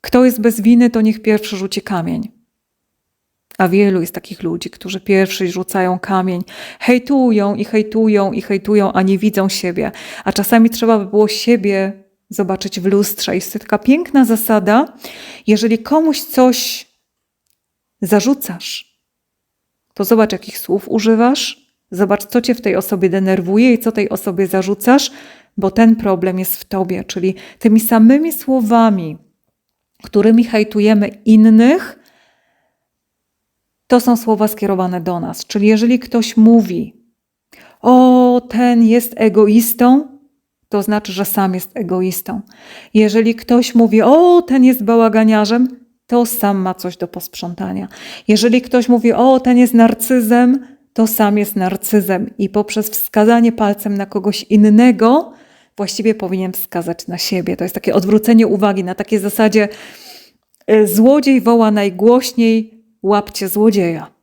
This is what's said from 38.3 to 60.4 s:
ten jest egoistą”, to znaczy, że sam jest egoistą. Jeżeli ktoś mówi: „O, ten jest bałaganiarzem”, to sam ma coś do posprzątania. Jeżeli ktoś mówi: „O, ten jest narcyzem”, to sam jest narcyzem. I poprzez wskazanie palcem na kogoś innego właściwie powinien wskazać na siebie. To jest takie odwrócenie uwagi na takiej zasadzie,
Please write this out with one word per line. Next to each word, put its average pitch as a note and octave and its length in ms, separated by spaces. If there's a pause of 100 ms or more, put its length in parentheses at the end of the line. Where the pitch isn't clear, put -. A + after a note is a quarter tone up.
ten A#3+ 340
jest A#3 340
egoistą”, A3+ 1040 (500)
to G3+ 140
znaczy, G#3 300
że F#3+ 120
sam F#3+ 300
jest F3+ 200
egoistą. F3+ 640 (540)
Jeżeli G#3+ 400
ktoś A#3+ 400
mówi: A3 280
„O, E4+ 400
ten C4+ 220
jest B3+ 200
bałaganiarzem”, A3 1040 (200)
to A#3+ 200
sam G3+ 320
ma F#3 160
coś F3+ 220
do F3+ 120
posprzątania. F#3 800 (400)
Jeżeli A3+ 340
ktoś B3 260
mówi: A#3 240
„O, C4 280
ten B3 180
jest A#3+ 160
narcyzem”, A#3+ 920 (260)
to A3+ 140
sam G#3 320
jest G3+ 180
narcyzem. F#3+ 840
I G3+ 100
poprzez G#3 420
wskazanie A#3 640
palcem G#3 420
na G3 120
kogoś G3+ 360
innego A3+ 880 (440)
właściwie G#3 380
powinien F#3 380
wskazać - 540
na F3 120
siebie. F3+ 380
To - 80
jest F#3 100
takie - 200
odwrócenie G#3+ 520
uwagi G3 380
na F3+ 100
takiej G#3 240
zasadzie, G#3 500 (1040)